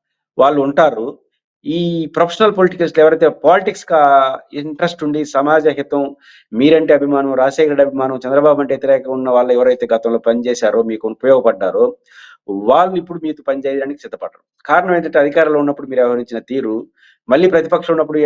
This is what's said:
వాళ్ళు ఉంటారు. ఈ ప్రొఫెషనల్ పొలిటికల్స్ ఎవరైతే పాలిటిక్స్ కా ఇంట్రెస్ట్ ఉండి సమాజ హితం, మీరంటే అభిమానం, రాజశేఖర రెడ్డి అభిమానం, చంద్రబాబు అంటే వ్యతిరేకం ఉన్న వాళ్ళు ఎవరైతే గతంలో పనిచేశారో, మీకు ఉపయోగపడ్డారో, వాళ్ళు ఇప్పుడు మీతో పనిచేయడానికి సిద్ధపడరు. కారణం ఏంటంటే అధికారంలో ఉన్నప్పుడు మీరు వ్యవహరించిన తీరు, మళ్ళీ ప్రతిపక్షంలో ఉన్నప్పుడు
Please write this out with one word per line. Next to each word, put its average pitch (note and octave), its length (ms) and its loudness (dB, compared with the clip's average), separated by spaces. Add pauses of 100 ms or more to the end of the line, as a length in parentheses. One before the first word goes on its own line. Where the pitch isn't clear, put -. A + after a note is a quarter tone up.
(420)
వాళ్ళు C#3+ 260 4
ఉంటారు. C#3 380 0 (600)
ఈ D#3 140 -4 (360)
ప్రొఫెషనల్ F3 420 0
పొలిటికల్స్ F3 440 0
ఎవరైతే D#3+ 260 4 (160)
పాలిటిక్స్ F#3 460 0
కా E3 100 2 (600)
ఇంట్రెస్ట్ D#3 460 -6
ఉండి D3 140 -4 (140)
సమాజ D3+ 460 2
హితం, C#3+ 240 -4 (560)
మీరంటే D#3 400 4
అభిమానం, C#3 320 -2 (100)
రాజశేఖర C#3 300 0
రెడ్డి C#3+ 160 2
అభిమానం, C3 360 -4
చంద్రబాబు C#3+ 400 2
అంటే C3+ 120 -2
వ్యతిరేకం C3 420 0
ఉన్న C3 180 -4
వాళ్ళు B2 220 2
ఎవరైతే B2 340 2
గతంలో A2+ 360 0
పనిచేశారో, A#2 520 0 (120)
మీకు A2 240 -6
ఉపయోగపడ్డారో, A2+ 680 2 (840)
వాళ్ళు F3+ 320 2
ఇప్పుడు E3+ 240 -14
మీతో D3+ 240 -8
పనిచేయడానికి C#3 560 -6
సిద్ధపడరు. - 360 -14 (280)
కారణం F3 280 2
ఏంటంటే E3 260 0
అధికారంలో D3+ 400 2
ఉన్నప్పుడు C#3+ 280 -6
మీరు B2+ 120 2
వ్యవహరించిన A#2+ 460 -2
తీరు, A#2+ 260 -4 (540)
మళ్ళీ D3+ 240 4
ప్రతిపక్షంలో E3 440 0
ఉన్నప్పుడు D3+ 280 -2